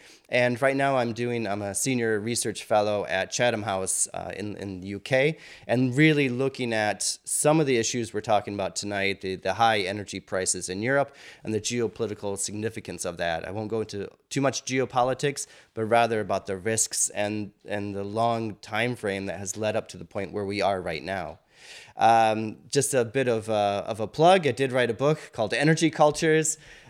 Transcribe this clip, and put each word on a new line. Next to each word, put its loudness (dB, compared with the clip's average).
And 2
right 4
now 2
I'm 0
doing, -2
I'm -4
a -4
senior 0
research -4
fellow 2
at -2
Chatham 0
House, -2
uh, -8
in, -8
in -8
the -10
U -8
K, 0
and 2
really 6
looking -2
at 0
some 2
of 4
the 4
issues -2
we're -4
talking 0
about -4
tonight, -2
the, -4
the -2
high 4
energy -4
prices -4
in -4
Europe 0
and -6
the 0
geopolitical -4
significance -8
of -6
that. -2
I -10
won't -6
go -2
into -8
too -2
much -2
geopolitics, 0
but -4
rather 4
about -2
the -4
risks -2
and, -4
and -6
the -6
long -2
time -2
frame -4
that -8
has -8
led -2
up -4
to -16
the -14
point -8
where -4
we -4
are 0
right -6
now. -8
Um, 4
just 0
a 2
bit 0
of 0
a, 2
of -6
a -2
plug. 6
I 4
did 0
write 2
a 0
book 0
called -2
Energy 4
Cultures, 4